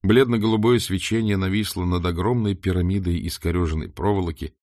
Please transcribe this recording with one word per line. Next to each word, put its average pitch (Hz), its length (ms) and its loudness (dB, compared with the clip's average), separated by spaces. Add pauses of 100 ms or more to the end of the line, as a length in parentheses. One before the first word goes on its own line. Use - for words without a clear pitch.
Бледно-голубое 113 760 4
свечение 107 600 -2
нависло 95 480 -2
над 90 180 0
огромной 101 500 0
пирамидой 90 720 0
искорёженной 85 640 -2
проволоки. 92 760 -2